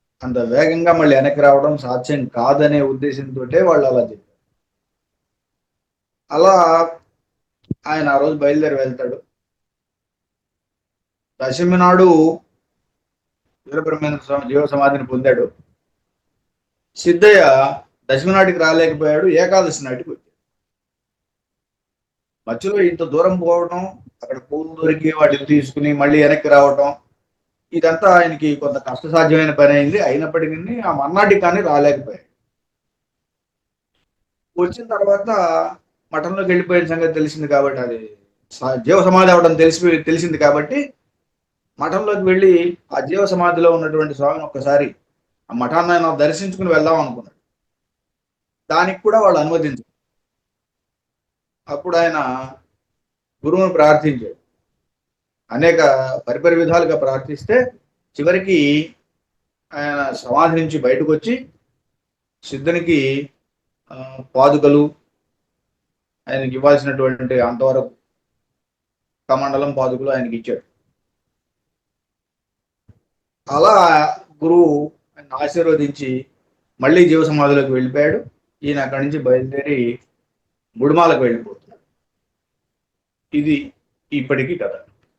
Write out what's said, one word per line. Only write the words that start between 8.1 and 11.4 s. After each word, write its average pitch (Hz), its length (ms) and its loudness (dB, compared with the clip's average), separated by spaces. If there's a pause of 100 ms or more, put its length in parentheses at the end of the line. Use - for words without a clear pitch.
రోజు 147 220 0
బయలుదేరి 143 360 0
వెళ్తాడు. 127 480 -6 (2250)